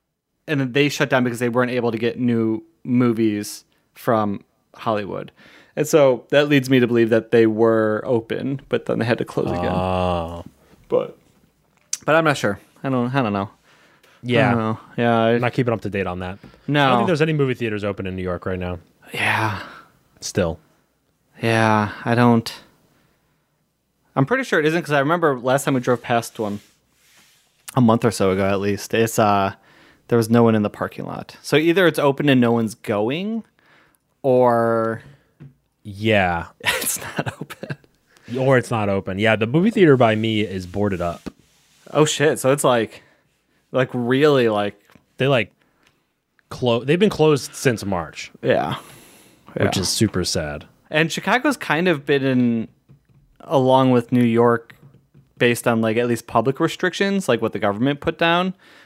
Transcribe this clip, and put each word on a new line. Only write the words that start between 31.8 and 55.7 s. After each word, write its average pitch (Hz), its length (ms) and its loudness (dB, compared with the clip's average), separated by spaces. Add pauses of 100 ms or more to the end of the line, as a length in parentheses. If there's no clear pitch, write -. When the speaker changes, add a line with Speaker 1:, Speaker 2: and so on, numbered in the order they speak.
Speaker 1:
it's 151 120 0
open 143 300 0
and 131 120 4
no 117 120 4
one's 117 220 -2
going, 156 680 -4 (800)
or 117 800 2 (800)
Speaker 2:
Yeah. 98 720 0
Speaker 1:
<laughs> - 60 -20
it's - 400 -6
not - 400 -8
open. - 360 -14 (640)
Speaker 2:
Or 131 180 2
it's 117 140 0
not 107 180 -2
open. 98 300 -4
Yeah, 110 180 2
the 110 100 0
movie 170 240 0
theater 165 260 6
by 113 180 4
me 110 280 0
is 92 240 -8
boarded 98 340 -2
up. 85 280 -6 (640)
Speaker 1:
Oh, 151 140 4
shit. 147 320 0
So 131 140 2
it's, 143 120 -2
like, 120 380 0 (680)
like, 127 200 -2
really, 127 560 2
like 104 320 -2 (380)
Speaker 2:
They, 135 100 0
like, 113 240 0 (960)
clo-, 120 360 -2
they've 151 140 0
been 202 120 2
closed 151 440 0
since 120 300 -2
March. 87 480 -8 (100)
Speaker 1:
Yeah. 85 340 0 (800)
Speaker 2:
Which - 220 -2
Speaker 1:
Yeah. 95 60 -2
Speaker 2:
is 87 60 -4
super 95 360 0
sad. 78 400 -6 (260)
Speaker 1:
And 156 220 0
Chicago's 254 440 -2
kind 165 300 -2
of 143 200 0
been 139 180 0
in, 120 440 0 (720)
along 131 520 4
with 120 180 0
New 123 140 2
York, 117 500 2 (640)
based 120 300 2
on, 113 140 2